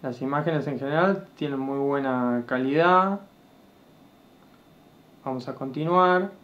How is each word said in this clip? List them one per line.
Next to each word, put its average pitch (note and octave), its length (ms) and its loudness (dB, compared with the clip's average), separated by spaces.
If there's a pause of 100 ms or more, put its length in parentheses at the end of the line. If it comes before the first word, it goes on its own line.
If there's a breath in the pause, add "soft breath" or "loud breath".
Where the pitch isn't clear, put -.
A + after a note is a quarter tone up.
Las B2 200 -8
imágenes D3 460 -2
en C#3 100 -6
general E3 600 0
tienen C#3 220 -4
muy C#3 180 -4
buena C3 680 0
calidad. F3 760 2 (2000)
Vamos B2+ 240 -8
a C3+ 80 -10
continuar. F3+ 760 2 (120)